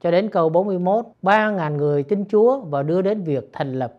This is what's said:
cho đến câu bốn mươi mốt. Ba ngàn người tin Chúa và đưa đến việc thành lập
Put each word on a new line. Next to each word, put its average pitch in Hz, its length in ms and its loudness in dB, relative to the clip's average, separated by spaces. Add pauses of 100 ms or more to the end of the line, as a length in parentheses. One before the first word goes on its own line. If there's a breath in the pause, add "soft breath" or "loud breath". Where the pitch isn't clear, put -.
cho 170 80 0
đến 190 180 2
câu 170 200 2
bốn 175 180 2
mươi 190 120 -2
mốt. 196 260 0 (180)
Ba 214 280 2
ngàn 156 260 -2
người 147 260 0
tin 196 220 -2
Chúa 226 360 2
và 143 220 -4
đưa 170 200 0
đến 202 200 -2
việc 139 300 -4
thành 135 260 -6
lập 123 200 -6